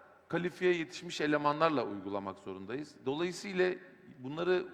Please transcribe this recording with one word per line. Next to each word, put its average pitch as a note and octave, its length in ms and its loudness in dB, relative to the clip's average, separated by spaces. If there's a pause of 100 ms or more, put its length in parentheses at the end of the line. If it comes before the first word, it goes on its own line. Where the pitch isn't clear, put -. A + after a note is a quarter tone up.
(280)
kalifiye F3+ 460 2
yetişmiş E3+ 460 -6
elemanlarla D3 640 4
uygulamak G2 520 -6
zorundayız. G2+ 560 -8 (120)
Dolayısıyla F3+ 680 0 (440)
bunları E3+ 560 0